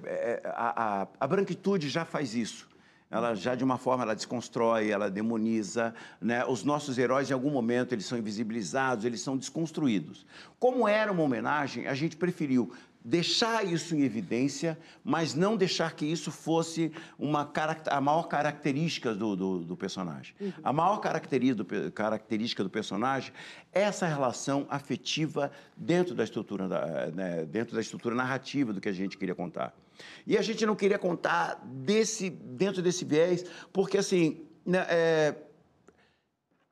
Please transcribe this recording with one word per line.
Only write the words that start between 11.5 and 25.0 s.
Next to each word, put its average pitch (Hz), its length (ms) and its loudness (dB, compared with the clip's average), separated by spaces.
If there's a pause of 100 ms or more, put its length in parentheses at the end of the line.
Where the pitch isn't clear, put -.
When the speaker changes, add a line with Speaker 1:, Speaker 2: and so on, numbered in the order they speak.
Speaker 1:
a 135 80 -2
gente 156 240 -2
preferiu 143 560 0 (320)
deixar 208 600 2
isso 165 280 -2
em 147 80 2
evidência, 131 760 0 (240)
mas 143 320 0
não 196 220 4
deixar 170 360 0
que 151 120 -6
isso 165 260 -4
fosse 160 600 0 (280)
uma 147 260 0
carac-, 156 460 -2
a 143 100 2
maior 151 220 4
característica 147 880 0
do, 101 220 0
do, 92 240 0
do 85 180 -8
personagem. 87 600 -6
Speaker 2:
Uhum. 196 140 -4 (100)
Speaker 1:
A 135 100 2
maior 180 240 2
caracteri-, 147 560 0
do 101 120 -2
pe-, 90 260 -2
característica 107 720 -2
do 95 60 -2
personagem 110 600 -2 (420)
é 185 80 4
essa 196 260 0
relação 139 640 0
afetiva 143 840 -2 (260)